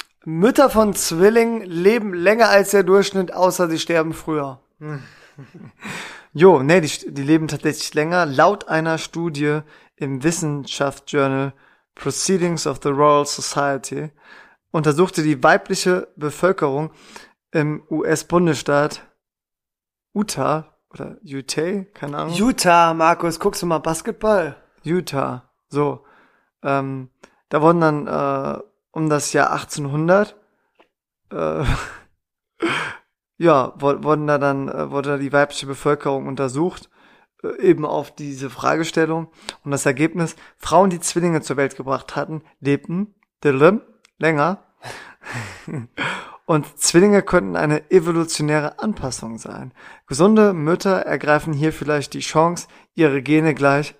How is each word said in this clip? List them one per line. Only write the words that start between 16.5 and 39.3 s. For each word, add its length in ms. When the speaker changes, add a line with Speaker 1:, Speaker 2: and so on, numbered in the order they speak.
Speaker 2:
im 360
U-S-Bundesstaat 1120
Utah 640
oder 300
Utah, 640
keine 240
Ahnung. 160
Speaker 1:
Utah, 600
Markus, 440
guckst 240
du 40
mal 120
Basketball? 800
Speaker 2:
Utah, 680
so. 360
Ähm, 480
da 140
wurden 180
dann, 280
äh, 500
um 180
das 240
Jahr 200
achtzehnhundert, 840
äh, 380
<laughs> 1700
ja, 380
wo-, 260
wurden 240
da 120
dann, 300
äh, 220
wurde 200
da 80
die 140
weibliche 340
Bevölkerung 600
untersucht, 640
äh, 180
eben 240
auf 300
diese 360
Fragestellung. 800